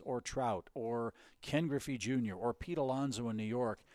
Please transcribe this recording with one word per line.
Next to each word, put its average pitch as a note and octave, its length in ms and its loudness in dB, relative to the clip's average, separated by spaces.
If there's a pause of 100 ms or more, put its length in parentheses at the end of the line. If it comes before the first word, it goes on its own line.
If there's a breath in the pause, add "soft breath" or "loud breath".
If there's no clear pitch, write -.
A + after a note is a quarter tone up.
or B2 160 0
Trout A#2 540 0
or A#2 400 -2 (280 loud breath)
Ken D#3 260 2
Griffey C#3 280 0
Junior A2+ 380 0
or A2 180 2
Pete E3+ 240 -6
Alonso C3 540 0
in A2 60 0
New A2 80 0
York, A2+ 360 0 (140 loud breath)